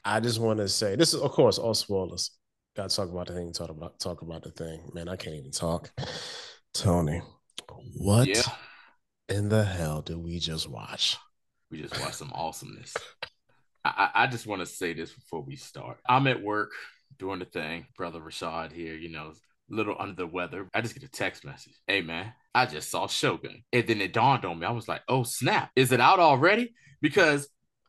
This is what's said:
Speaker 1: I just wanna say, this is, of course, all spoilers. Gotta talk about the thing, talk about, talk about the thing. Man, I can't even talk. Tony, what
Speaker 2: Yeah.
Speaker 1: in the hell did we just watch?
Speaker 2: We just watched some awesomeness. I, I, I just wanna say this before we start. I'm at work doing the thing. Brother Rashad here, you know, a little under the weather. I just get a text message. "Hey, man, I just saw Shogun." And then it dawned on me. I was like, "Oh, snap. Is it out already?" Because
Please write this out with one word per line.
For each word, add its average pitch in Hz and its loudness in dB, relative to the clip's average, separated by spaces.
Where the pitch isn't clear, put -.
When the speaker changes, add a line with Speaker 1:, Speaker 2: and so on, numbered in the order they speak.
Speaker 1:
I 107 2
just 113 0
wanna 107 2
say, 101 0
this 160 6
is, 147 0
of 143 0
course, 117 6
all 113 0
spoilers. 92 -2
Gotta 95 -4
talk 92 -2
about 87 -6
the 90 -10
thing, 85 -8
talk 85 -8
about, 80 -12
talk 87 -8
about 80 -10
the - -16
thing. 80 -10
Man, 85 -8
I 92 -6
can't 78 -10
even 69 -14
talk. 82 -4
Tony, 85 2
what 104 6
Speaker 2:
Yeah. 107 4
Speaker 1:
in 101 -2
the 107 4
hell 80 -2
did 82 -8
we 85 -6
just 80 -4
watch? - -4
Speaker 2:
We 78 -12
just - -8
watched - -6
some 73 -12
awesomeness. - -10
I, - 2
I, 113 6
I - 2
just 117 -6
wanna 95 -4
say 85 -6
this 80 -10
before - -12
we 69 -14
start. - -14
I'm 131 6
at 120 2
work 104 -2
doing 95 -6
the 90 -6
thing. 82 -8
Brother 85 -8
Rashad 80 -8
here, 82 -10
you 80 -12
know, 78 -12
a - -20
little 104 -2
under 98 -6
the 90 -4
weather. 90 -6
I 107 0
just 117 -4
get - -18
a - -18
text - -6
message. - -18
"Hey, 98 2
man, 85 -8
I 123 6
just - -8
saw 92 -2
Shogun." - -2
And 120 4
then 110 2
it 92 -2
dawned 117 4
on 85 -4
me. 85 -4
I 107 0
was 117 -4
like, 80 -6
"Oh, 127 2
snap. 165 0
Is 127 6
it 123 6
out 175 10
already?" 175 6
Because 147 4